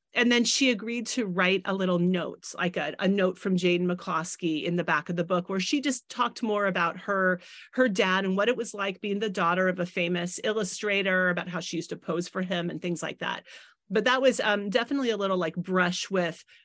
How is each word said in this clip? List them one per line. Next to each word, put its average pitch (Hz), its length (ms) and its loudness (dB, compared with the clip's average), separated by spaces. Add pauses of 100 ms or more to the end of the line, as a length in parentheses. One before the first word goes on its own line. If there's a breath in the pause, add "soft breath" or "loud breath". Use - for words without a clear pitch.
(120)
And 240 180 4
then 240 140 6
she - 260 4
agreed 226 360 -2
to 240 180 -2
write 185 400 2
a 202 80 -2
little 185 260 2
note, 175 600 0
like 180 180 -2
a, 151 220 -4
a 190 100 0
note 190 300 2
from 190 180 0
Jane 175 320 2
McCloskey 170 760 -2
in 170 120 0
the 165 80 0
back 156 240 0
of 175 80 -4
the 170 80 0
book, 180 240 0
where 190 120 -2
she 269 200 0
just 262 300 -2
talked 240 320 -4
more 208 240 0
about 180 320 0
her, 185 420 0 (320 loud breath)
her 254 160 4
dad 190 380 2
and 190 100 2
what 214 140 4
it 254 80 0
was 220 160 -6
like 196 260 -4
being 202 180 -2
the 214 120 -2
daughter 185 360 2
of 185 140 2
a 175 60 -2
famous 175 580 -2
illustrator, 196 840 0
about 175 180 -4
how 175 120 -4
she - 180 -6
used 180 100 -6
to - 80 -8
pose 175 320 -4
for 190 140 -4
him 175 260 -2
and 156 140 -8
things 175 200 -4
like 151 180 -8
that. - 240 -6 (440 loud breath)
But 202 160 0
that 262 160 2
was, 262 200 4
um, 208 280 0
definitely 240 400 0
a 220 80 0
little, 190 220 0
like, 165 180 -2
brush 180 540 0
with, 175 340 -2 (200 soft breath)